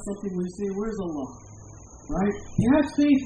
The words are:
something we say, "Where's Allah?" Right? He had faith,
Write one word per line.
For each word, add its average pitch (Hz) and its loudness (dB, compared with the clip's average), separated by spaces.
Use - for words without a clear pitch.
something 196 -6
we 180 -2
say, 202 -4
"Where's 208 -4
Allah?" 147 -4
Right? 196 2
He - 4
had 285 4
faith, 285 6